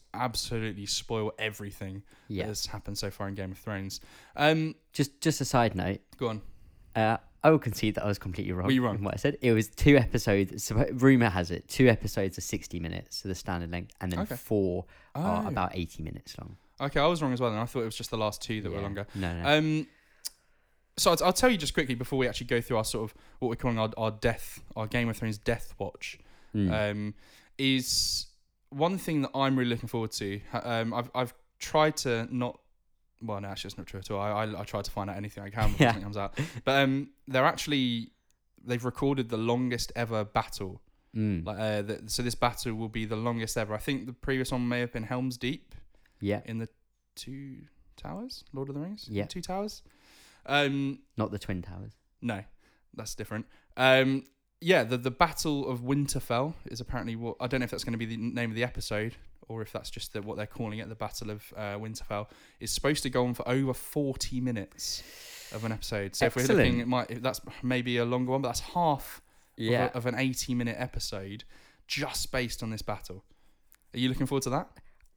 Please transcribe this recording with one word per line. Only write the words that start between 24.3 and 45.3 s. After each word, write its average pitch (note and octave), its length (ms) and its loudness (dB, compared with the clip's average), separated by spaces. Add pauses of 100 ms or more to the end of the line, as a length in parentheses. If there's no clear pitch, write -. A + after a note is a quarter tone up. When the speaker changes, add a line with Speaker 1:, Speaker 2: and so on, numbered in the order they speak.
Speaker 1:
our A2 140 -4
Game A#2+ 200 0
of A2 80 -2
Thrones A2 220 -2
death - 400 -2
watch, - 400 -8 (340)
Speaker 2:
Mm. G#2 380 2
Speaker 1:
um, G#2 240 -4 (440)
is - 680 2 (440)
one E3+ 280 0
thing D3+ 240 0
that C3 140 -2
I'm C3+ 200 4
really B2 140 2
looking A#2 180 -2
forward A2+ 240 -2
to. G2+ 280 -4 (100)
Ha-, A#2 140 -2
um, A#2 280 0
I've, A#2+ 220 -2
I've B2 200 -2 (260)
tried D#3 380 4
to A#2 360 0
not, B2 240 -2 (640)
well, G#2+ 180 -4
no, G2+ 80 -8
actually, G2 200 -8
it's - 100 -14
not F2 80 -10
true - 140 -10
at F#2+ 100 -10
all. G2+ 100 -2
I, G#2 100 0
I, G#2+ 320 -2
I - 20 -6
try G#2 180 -4
to - 80 -6
find G2 180 -4
out F#2 80 -6
anything G2+ 280 -8
I G2+ 60 -12
can G#2+ 200 4
before C3 140 6
Speaker 2:
Yeah. A#2 80 8
Speaker 1:
something G2+ 100 -2
comes G2+ 140 -6
out. G2 200 -4 (280)
But, C#3 180 6
um, C3+ 280 2 (180)
they're C3 180 4
actually, B2+ 640 0 (540)
they've A#2+ 200 -2
recorded C3 440 0
the A2+ 100 -2
longest A#2+ 560 2
ever A2+ 300 0
battle. G2+ 580 -4 (320)
Speaker 2:
Mm. G2+ 320 2
Speaker 1:
Like, G#2 100 -4
uh, G#2+ 260 0
the, G#2 260 -6
so B2 160 -2
this A#2+ 100 0
battle A#2+ 400 -2
will A2+ 140 -4
be A2 160 -4
the G#2+ 120 -4
longest A#2 400 -2
ever. G#2+ 180 -2
I G#2+ 40 -2
think C3+ 280 -4
the B2+ 60 -10
previous C3 380 -2
one B2 180 0
may A#2+ 120 0
have A#2+ 120 -2
been A2+ 120 -4
Helm's B2+ 320 -2